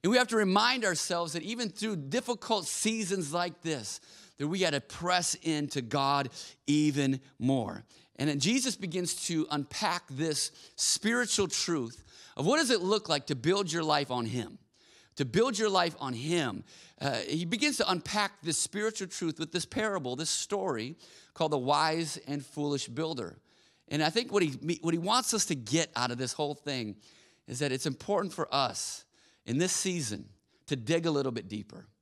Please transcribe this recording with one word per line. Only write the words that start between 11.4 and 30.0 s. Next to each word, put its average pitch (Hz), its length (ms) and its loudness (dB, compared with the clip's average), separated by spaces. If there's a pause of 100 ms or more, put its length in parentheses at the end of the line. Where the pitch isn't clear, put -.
truth 131 560 -2 (320)
of - 80 0
what 269 140 6
does 285 100 2
it 233 100 6
look 202 300 0
like 147 160 2
to 151 100 0
build 170 340 2
your 160 140 -2
life 151 260 2
on 123 160 0
him, 110 320 -4 (600)
to 143 80 0
build 202 340 2
your 220 100 2
life 180 300 2
on 131 140 -4
him. 123 500 0 (380)
Uh, 135 140 0 (120)
he 165 160 -2
begins 233 320 0
to - 160 2
unpack 196 500 -2
this 151 160 -2
spiritual 208 500 -2
truth 165 300 -4
with 160 140 -6
this 175 140 -4
parable, 190 500 -2
this 147 140 -4
story 165 680 -2 (380)
called 156 180 2
the 151 60 2
wise 151 680 2
and 143 200 -6
foolish 147 420 -2
builder. 123 500 -6 (520)
And 147 120 0
I 156 100 4
think 233 200 0
what 202 120 4
he, 151 380 0
what 165 120 2
he 170 40 2
wants 214 360 2
us 214 140 2
to 170 80 0
get 135 420 0
out 123 120 2
of 120 80 -2
this 127 140 -4
whole 147 240 -2
thing 127 400 -6 (540)
is 123 100 -8
that 143 140 0
it's 127 120 -2
important 170 460 -2
for 160 220 -4
us - 500 -2 (420)
in 123 120 0
this 180 140 2
season 156 580 -2 (380)